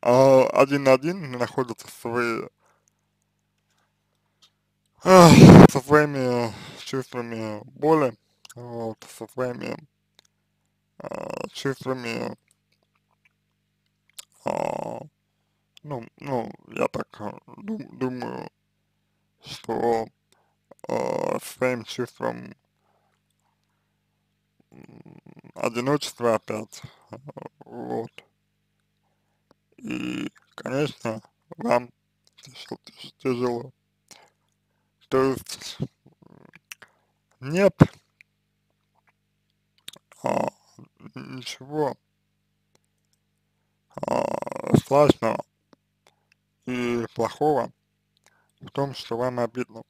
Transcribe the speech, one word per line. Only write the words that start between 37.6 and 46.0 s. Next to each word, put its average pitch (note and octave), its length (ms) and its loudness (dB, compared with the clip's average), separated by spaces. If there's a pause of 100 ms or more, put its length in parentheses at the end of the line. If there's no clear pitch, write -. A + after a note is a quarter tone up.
а, - 260 -4 (680)
ничего, C3 840 -8 (2000)
а, - 720 -4
страшного C3+ 680 0 (1200)